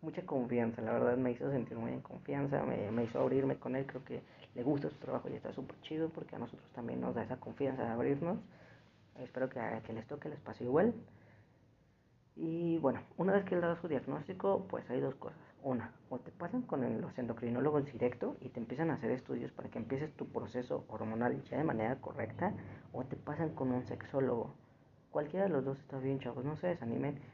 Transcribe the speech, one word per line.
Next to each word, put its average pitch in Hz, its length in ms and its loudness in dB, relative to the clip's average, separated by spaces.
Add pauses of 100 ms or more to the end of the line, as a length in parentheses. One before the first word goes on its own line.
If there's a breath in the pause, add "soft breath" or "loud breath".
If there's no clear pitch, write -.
mucha 160 240 -4
confianza, 120 560 2
la 113 120 2
verdad 123 240 6
me 127 140 4
hizo 139 200 0
sentir 120 260 0
muy 117 140 -2
en 127 100 -4
confianza, 143 640 0
me, 107 280 0
me 117 120 2
hizo 117 160 0
abrirme 135 380 4
con 127 180 -4
él, 139 100 0
creo 131 180 -6
que 123 200 -8 (320 loud breath)
le 120 80 -2
gusta 147 260 2
su - 80 -6
trabajo 131 320 -4
y - 40 -4
está - 200 -6
súper - 280 -8
chido 160 280 0
porque 156 260 -8
a - 40 -6
nosotros - 320 -8
también 123 300 -4
nos 123 140 0
da 113 80 0
esa 113 160 -4
confianza 131 440 -2
de 117 60 2
abrirnos. 143 500 2 (800 loud breath)
Espero 127 300 -2
que 131 100 -6
a 113 220 -2
que 110 120 -8
les 110 140 -6
toque 147 220 -6
les 143 100 -8
pase - 240 -8
igual. 165 300 6 (1400 loud breath)
Y 165 440 2
bueno, 123 220 4 (160)
una 190 160 4
vez 196 100 6
que 190 120 0
le 175 60 6
das 170 180 4
su 175 80 -6
diagnóstico, 185 800 0
pues - 220 -4
hay 127 100 2
dos 139 160 0
cosas. - 240 -12 (240 loud breath)
Una, 123 300 -2 (160)
o 127 80 -4
te 160 140 -10
pasan 240 320 -4
con 143 200 0
el, 117 160 0
los - 200 -6
endocrinólogos 123 680 2
directo 127 560 0
y 127 80 -8
te - 100 -6
empiezan 127 300 0
a 131 60 2
hacer 120 160 0
estudios 127 400 -2
para - 180 -10
que - 80 -8
empieces 135 380 -2
tu - 160 -6
proceso 123 560 -2
hormonal 113 560 0
ya - 140 -4
de 147 60 2
manera 123 380 2
correcta, 170 520 -2 (400 loud breath)
o 131 100 -4
te - 120 -6
pasan 156 380 -2
con 131 180 0
un 123 140 0
sexólogo. 123 680 0 (560 loud breath)
Cualquiera 156 340 2
de 185 60 4
los 135 120 4
dos 135 140 0
está - 220 -8
bien, 135 200 2
chavos, 123 260 -4
no 151 100 0
se 180 120 -2
desanimen. 139 520 0 (140 loud breath)